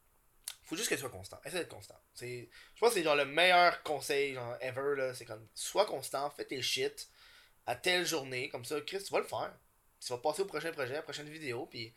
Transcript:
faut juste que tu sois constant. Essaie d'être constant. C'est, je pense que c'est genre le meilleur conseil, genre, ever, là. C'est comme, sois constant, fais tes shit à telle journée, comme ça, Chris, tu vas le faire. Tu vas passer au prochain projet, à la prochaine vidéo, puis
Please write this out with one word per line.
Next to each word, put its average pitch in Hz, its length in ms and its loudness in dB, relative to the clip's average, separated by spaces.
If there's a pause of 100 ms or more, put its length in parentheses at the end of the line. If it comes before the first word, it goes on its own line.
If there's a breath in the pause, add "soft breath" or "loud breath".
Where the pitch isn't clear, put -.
(640)
faut - 140 -8
juste 220 120 -2
que - 60 4
tu - 80 -4
sois 131 80 -6
constant. 92 340 -14
Essaie 160 140 -6
d'être 165 100 -4
constant. - 320 -18 (140)
C'est, 123 340 -10 (260 loud breath)
je - 60 -6
pense 233 100 8
que 233 40 0
c'est 180 100 2
genre 151 120 6
le 143 100 4
meilleur 175 560 8
conseil, 139 500 2
genre, 123 300 -6
ever, 131 340 0
là. 131 160 -2
C'est 120 140 -12
comme, 110 280 -12
sois - 300 2
constant, 143 460 -4
fais - 160 -8
tes 131 160 -4
shit - 480 -2 (560 soft breath)
à 123 100 -2
telle 180 300 2
journée, 135 420 -2
comme 127 160 -8
ça, 147 160 -2
Chris, 196 240 -8
tu - 80 -8
vas 165 80 4
le - 60 -4
faire. 123 260 -4 (480)
Tu - 140 -6
vas 123 40 -6
passer 151 220 -2
au 196 60 0
prochain 160 260 -6
projet, 135 220 -4
à - 40 -2
la 160 40 -6
prochaine 147 260 -10
vidéo, 147 380 -6
puis 117 300 -10